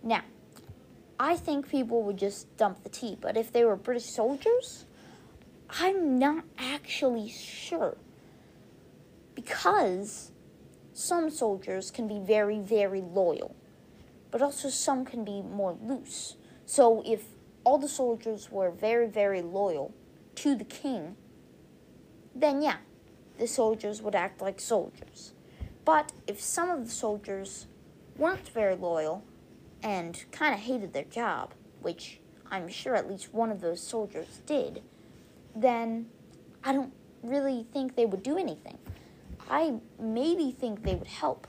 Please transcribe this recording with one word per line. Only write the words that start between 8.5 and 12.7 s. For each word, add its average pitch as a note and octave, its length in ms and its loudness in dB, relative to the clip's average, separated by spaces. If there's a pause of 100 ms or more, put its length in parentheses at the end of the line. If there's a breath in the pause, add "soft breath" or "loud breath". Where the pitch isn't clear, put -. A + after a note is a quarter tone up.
because A3 1000 0 (640)
some E4+ 320 0
soldiers F#3+ 600 -2
can A3+ 160 -4
be G#3 120 -6
very, G#3 400 4
very G3 420 2